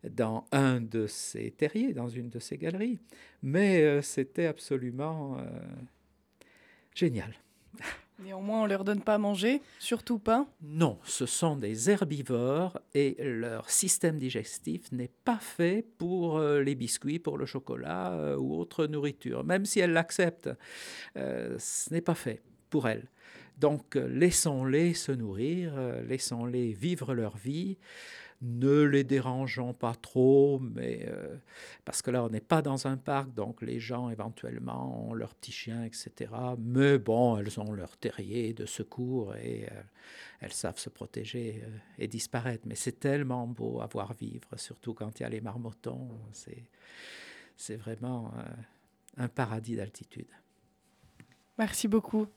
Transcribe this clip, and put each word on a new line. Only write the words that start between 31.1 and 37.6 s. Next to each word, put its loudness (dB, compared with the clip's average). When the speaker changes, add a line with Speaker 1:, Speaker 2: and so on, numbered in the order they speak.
Speaker 1:
parce -4
que -2
là, 2
on -2
n'est -2
pas 4
dans 0
un 0
parc, -2
donc -6
les -4
gens, -4
éventuellement, -6
ont -6
leurs -6
petits -14
chiens, -6
et -10
cetera. -6
Mais 6
bon, 4
elles -4
ont -4